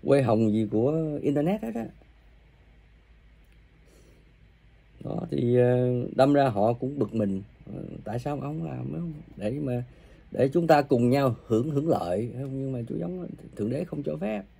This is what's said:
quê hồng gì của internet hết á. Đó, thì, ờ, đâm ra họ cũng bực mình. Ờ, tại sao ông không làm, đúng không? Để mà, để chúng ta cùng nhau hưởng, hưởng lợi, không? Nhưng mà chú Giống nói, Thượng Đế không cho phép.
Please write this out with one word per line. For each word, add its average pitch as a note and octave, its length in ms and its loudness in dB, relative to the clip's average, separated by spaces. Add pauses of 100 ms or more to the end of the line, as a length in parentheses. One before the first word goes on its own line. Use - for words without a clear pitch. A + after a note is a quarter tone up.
quê C#3 180 6
hồng A2+ 300 4
gì A2 200 2
của D3 500 0
internet D3+ 400 0
hết A3+ 140 -8
á. G#3+ 100 -6 (3250)
Đó, - 160 -4 (120)
thì, A#2+ 260 2
ờ, B2 320 4 (260)
đâm C#3 180 6
ra C#3 160 4
họ G#2+ 240 2
cũng C3+ 260 -6
bực A2 140 -2
mình. G2 280 0 (320)
Ờ, - 80 -10 (220)
tại A#2 160 -6
sao C#3+ 140 -6
ông C#3+ 80 -6
không D3+ 220 -6
làm, C3 300 -8
đúng E3 80 -6
không? E3+ 120 -8 (220)
Để G#2+ 160 -4
mà, B2+ 320 -4 (480)
để C3+ 220 2
chúng E3+ 140 2
ta D3+ 140 8
cùng A#2+ 280 4
nhau C3+ 260 4 (120)
hưởng, A#2+ 220 2
hưởng D3 200 0
lợi, G2+ 440 0
không? C3+ 200 -8
Nhưng C3+ 180 -6
mà B2+ 80 -6 (100)
chú C#3+ 100 -6
Giống F3+ 180 -6
nói, F3 100 -10 (280)
Thượng G#2 140 -4
Đế C#3+ 140 -4
không D3+ 200 -8
cho D3+ 180 -4
phép. G#3 200 -4 (180)